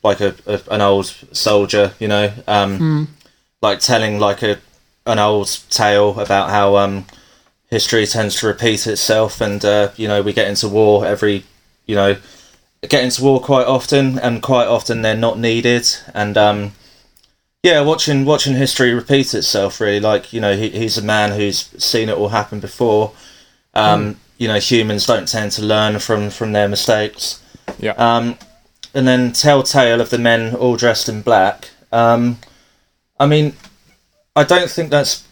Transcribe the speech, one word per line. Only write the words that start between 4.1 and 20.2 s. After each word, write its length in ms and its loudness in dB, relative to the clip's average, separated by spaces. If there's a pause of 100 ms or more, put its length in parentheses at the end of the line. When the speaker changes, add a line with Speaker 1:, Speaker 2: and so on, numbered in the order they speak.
Speaker 1:
like, 220 0
a, 160 -2 (480)
an 140 0
old 400 0 (100)
tale 500 2
about 300 0
how, 280 4
um, 280 -2 (640)
history 380 0
tends 320 -4
to 80 -2
repeat 400 -2
itself, 520 -2
and, 240 -4
uh, 340 2
you 100 -6
know, 160 0
we 100 -2
get 140 0
into 200 -4
war 380 4
every, 380 -2 (420)
you 100 -6
know, 200 2 (760)
get 140 2
into 200 -4
war 160 4
quite 280 2
often, 500 0
and 240 -4
quite 260 2
often 360 -2
they're 120 0
not 220 -2
needed, 500 0 (280)
and, 240 -2
um, 320 2 (920)
yeah, 200 4
watching, 440 0
watching 300 0
history 400 0
repeat 400 0
itself, 440 -2
really. 200 0
Like, 340 -2